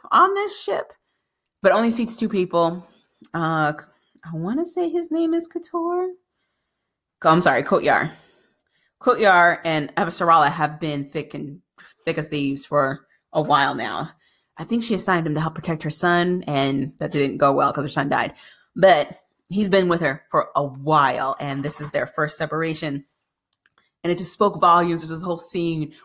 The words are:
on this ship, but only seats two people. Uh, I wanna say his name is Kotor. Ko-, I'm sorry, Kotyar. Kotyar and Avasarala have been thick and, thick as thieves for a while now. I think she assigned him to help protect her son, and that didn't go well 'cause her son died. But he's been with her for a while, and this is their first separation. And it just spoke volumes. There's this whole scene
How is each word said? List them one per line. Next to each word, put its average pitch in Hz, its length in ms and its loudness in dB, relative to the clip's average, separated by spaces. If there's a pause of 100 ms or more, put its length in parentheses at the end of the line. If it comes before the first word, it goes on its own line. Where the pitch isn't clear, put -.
(100)
on 381 240 4
this 403 260 -4
ship, - 320 -6 (720)
but 190 80 6
only 226 220 4
seats 226 240 -2
two 220 120 -2
people. 180 600 0 (440)
Uh, 160 420 0 (500)
I 165 100 -14
wanna 214 320 -4
say 349 220 -4
his 339 240 -4
name 330 200 0
is 330 160 -2
Kotor. 349 640 -6 (1080)
Ko-, 165 100 4
I'm 170 120 4
sorry, 135 200 2
Kotyar. 139 480 0 (880)
Kotyar 185 640 4
and 156 320 -2
Avasarala 170 560 4
have 156 300 -4
been 143 280 -4
thick 151 260 -8
and, 147 260 -12 (460)
thick 160 100 -2
as 151 120 -4
thieves 139 360 -4
for 143 420 -2 (260)
a 156 100 0
while 139 320 2
now. 117 360 -6 (460)
I - 80 -12
think 226 180 -2
she 226 120 -2
assigned 180 320 0
him 151 80 -2
to 151 60 -2
help 160 140 -4
protect 160 300 -6
her 156 60 -4
son, 175 560 0
and 139 520 -2
that 151 140 -6
didn't 139 240 0
go 139 160 4
well 139 200 2
'cause 143 120 -4
her 151 60 -8
son 143 180 -2
died. 120 240 0 (420)
But 170 460 4 (300)
he's 196 180 0
been 185 200 4
with 170 120 2
her 147 300 -2
for 156 260 0
a 147 80 2
while, 135 760 0
and 139 240 -6
this 147 180 -6
is 147 100 -8
their 127 160 -2
first 151 320 -6
separation. 156 640 -6 (1000)
And 175 80 -2
it 175 60 0
just 180 160 -2
spoke 202 280 0
volumes. 175 420 4
There's 160 80 -10
this 160 120 -8
whole 180 140 -4
scene 165 560 -4 (120)